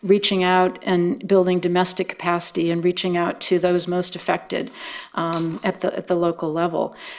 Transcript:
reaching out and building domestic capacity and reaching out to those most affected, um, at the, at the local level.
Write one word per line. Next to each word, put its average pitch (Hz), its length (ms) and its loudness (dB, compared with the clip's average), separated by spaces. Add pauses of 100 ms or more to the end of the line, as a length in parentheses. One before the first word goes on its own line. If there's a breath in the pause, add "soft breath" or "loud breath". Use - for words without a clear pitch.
reaching 196 420 2
out 185 400 4
and 175 440 2
building 180 320 4
domestic 180 480 0
capacity 175 640 -2
and 170 120 -2
reaching 180 340 0
out 170 240 -2
to 180 180 2
those 175 280 2
most 180 280 -2
affected, - 560 -4 (440 loud breath)
um, 165 480 -2
at 185 180 -2
the, - 140 -2
at - 120 -8
the 180 80 0
local 170 360 -2
level. 165 440 -2 (240 loud breath)